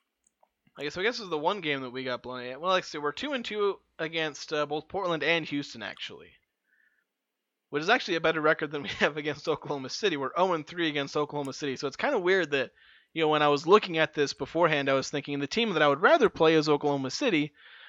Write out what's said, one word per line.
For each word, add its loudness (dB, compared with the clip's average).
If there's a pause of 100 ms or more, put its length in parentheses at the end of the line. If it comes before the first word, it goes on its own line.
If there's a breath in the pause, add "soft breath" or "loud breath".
(760)
I -10
guess, -6
so -8
I -2
guess -2
it -12
was -10
the -2
one -2
game -2
that -8
we -8
got -4
blown -10
out. -12
Well, 0
like 2
I -14
said, -10
we're 0
two -6
and -4
two -2 (200)
against, -6
uh, 0
both -6
Portland -2
and 2
Houston, -6
actually. -12 (1400)
Which -4
is -6
actually 0
a -2
better 2
record 0
than -8
we -10
<laughs> -10
have 2
against -6
Oklahoma -4
City. -2
We're -4
oh 4
and -4
three -2
against -4
Oklahoma -4
City. -6
So -6
it's -6
kinda 0
weird 2
that, -2 (400 soft breath)
you -2
know, 4
when 4
I 6
was 2
looking 6
at 2
this 0
beforehand, 0
I 4
was 0
thinking -4
the -4
team 0
that 4
I 6
would 4
rather 6
play 4
is 4
Oklahoma 2
City 0 (360 loud breath)